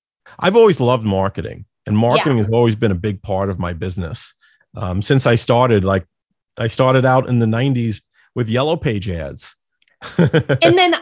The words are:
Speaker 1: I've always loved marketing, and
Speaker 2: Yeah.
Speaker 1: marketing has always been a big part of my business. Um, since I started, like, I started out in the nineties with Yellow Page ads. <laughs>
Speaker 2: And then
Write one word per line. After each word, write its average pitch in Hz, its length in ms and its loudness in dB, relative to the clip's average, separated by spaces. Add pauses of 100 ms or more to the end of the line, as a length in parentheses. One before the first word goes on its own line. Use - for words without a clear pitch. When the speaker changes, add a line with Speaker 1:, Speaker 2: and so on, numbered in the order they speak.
(400)
Speaker 1:
I've 196 160 0
always 214 240 6
loved 120 240 2
marketing, 95 600 -4 (200)
and 107 80 -2
Speaker 2:
Yeah. 110 60 2
Speaker 1:
marketing 127 380 2
has 107 120 0
always 117 240 2
been 113 160 0
a 92 60 -2
big 95 260 -6
part 98 260 -4
of 95 120 -6
my 87 140 -6
business. 85 600 -8 (400)
Um, 95 280 -4
since 131 220 2
I 117 120 4
started, 117 480 2
like, 95 200 0 (540)
I 117 100 -4
started 131 360 2
out 131 240 2
in 123 100 0
the 117 80 2
nineties 117 560 -2 (320)
with 117 140 -4
Yellow 139 280 0
Page 104 320 -4
ads. 78 460 -10 (480)
<laughs> - 160 -6
Speaker 2:
And 165 580 2
then 359 260 2